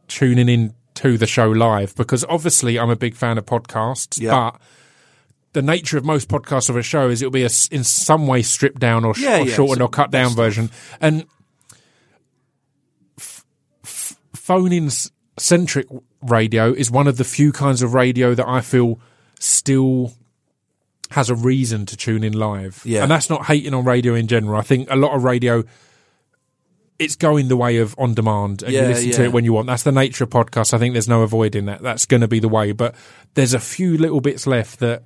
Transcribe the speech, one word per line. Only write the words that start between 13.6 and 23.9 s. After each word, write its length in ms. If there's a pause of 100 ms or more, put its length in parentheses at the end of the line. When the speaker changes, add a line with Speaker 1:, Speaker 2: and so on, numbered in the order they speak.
Speaker 1:
f-, 320 (180)
phone-in 520
s-, 240 (280)
centric 480 (360)
radio 500
is 180
one 160
of 100
the 80
few 280
kinds 300
of 120
radio 400
that 140
I 120
feel 400 (380)
still 760 (960)
has 180
a 60
reason 520
to 100
tune 280
in 80
live. 520
Speaker 2:
Yeah. 180
Speaker 1:
And 80
that's 180
not 180
hating 280
on 100
radio 300